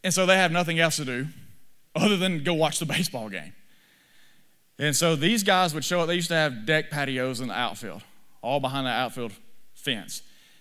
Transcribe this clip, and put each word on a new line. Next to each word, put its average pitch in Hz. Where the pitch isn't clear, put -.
And 185
so 185
they 185
have 180
nothing 165
else 160
to 147
do 127
other 202
than 175
go 175
watch 156
the 170
<laughs> 143
baseball 117
game. 87
And 143
so 165
these 196
guys 185
would 151
show 175
up. 165
They 175
used 175
to 170
have 131
deck 156
patios 131
in 127
the 98
outfield, 104
all 135
behind 135
the 123
outfield 117
fence. -